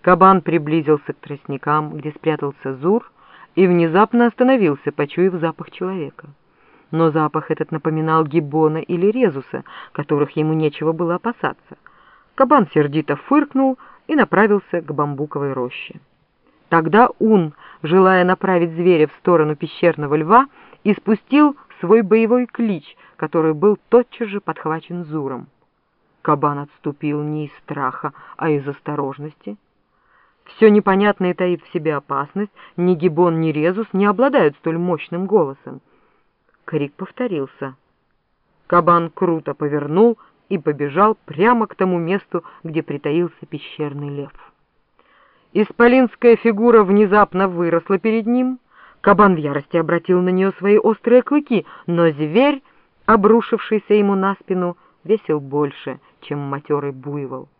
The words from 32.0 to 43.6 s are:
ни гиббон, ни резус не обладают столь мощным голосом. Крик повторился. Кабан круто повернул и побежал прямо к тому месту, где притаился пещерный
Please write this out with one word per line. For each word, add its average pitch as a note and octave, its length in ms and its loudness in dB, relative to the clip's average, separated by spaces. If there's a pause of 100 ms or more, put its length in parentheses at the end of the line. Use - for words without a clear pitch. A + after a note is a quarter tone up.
ни F3+ 200 0
гиббон, E3 440 0
ни D#3+ 100 0
резус F3 440 -2
не G3 120 0
обладают G#3 520 2
столь E3 200 -6
мощным F3 480 -4
голосом. C#3 560 -2 (840)
Крик C#3+ 280 -6
повторился. C#3+ 840 -8 (920)
Кабан E3+ 420 2
круто D#3+ 440 -4
повернул D3+ 640 0 (320)
и G3 80 -4
побежал D3+ 680 -2
прямо A3 420 0
к - 80 -20
тому F#3 220 -2
месту, E3+ 460 -6 (200)
где D#3 200 -6
притаился D#3 600 -6
пещерный C#3+ 640 -12